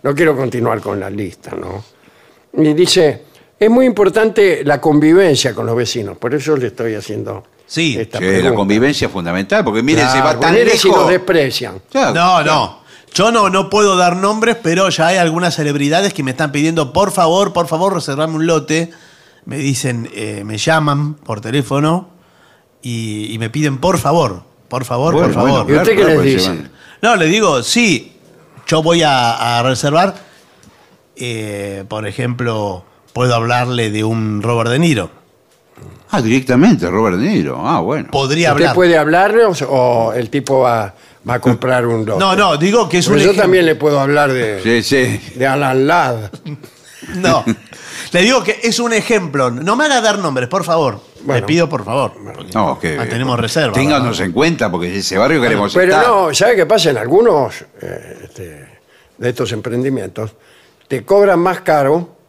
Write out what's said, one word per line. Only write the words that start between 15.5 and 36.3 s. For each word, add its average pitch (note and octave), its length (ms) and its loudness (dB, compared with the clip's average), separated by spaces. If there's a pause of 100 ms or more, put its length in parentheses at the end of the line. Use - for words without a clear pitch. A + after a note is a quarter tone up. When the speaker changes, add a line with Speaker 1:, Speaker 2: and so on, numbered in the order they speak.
Speaker 2:
celebridades D3 600 0
que D#3+ 80 -6
me C3 80 -4
están C#3+ 200 -4
pidiendo, D3 440 -2
"Por F#3+ 180 0
favor, F3+ 400 0
por E3+ 160 -2
favor, F3 260 0
reservame D#3 400 -4
un D#3 120 -2
lote". E3 440 -2 (540)
Me C3+ 140 -10
dicen, B2+ 560 -4
eh, G#2+ 320 -10
me A2 100 -8
llaman D3+ 580 0
por A2 280 -10
teléfono D3 640 -2 (720)
y, A2 520 -8
y A2+ 60 -8
me A2+ 120 -6
piden, C#3+ 280 -4
"Por F3 200 0
favor, B2+ 460 0 (240)
por B2 180 -6
favor, C3 260 -2
Speaker 3:
Bueno, E3 160 2
Speaker 2:
por - 60 -2
favor". B2 160 2 (140)
Speaker 3:
bueno, - 60 -4
Speaker 1:
¿Y D3 60 4
usted A3 180 4
Speaker 3:
claro, - 20 2
Speaker 1:
qué - 0 -
Speaker 3:
claro, F#3 120 4
Speaker 1:
les D#3+ 80 4
Speaker 3:
porque C3+ 140 4
se F#2 220 0
Speaker 1:
dice? D#2+ 100 -8
Speaker 3:
van. C#2 100 -18 (300)
Speaker 2:
No, A3+ 140 4
le E3+ 100 2
digo, E3+ 360 2
"Sí, G3+ 540 0 (500)
yo D#3+ 160 0
voy E3+ 200 2
a, A#2+ 560 0
a A#2+ 40 0
reservar". D3 520 0 (1000)
Eh, G2+ 720 -10
por G#2+ 180 -8
ejemplo, A2 800 -6 (280)
puedo B2 220 0
hablarle A#2+ 560 0
de G#2+ 140 -2
un A2 380 -2
Robert A#2 280 0
De B2 80 0
Niro. C#3 320 0 (1000)
Speaker 3:
Ah, F#3 120 0
directamente, B2+ 680 2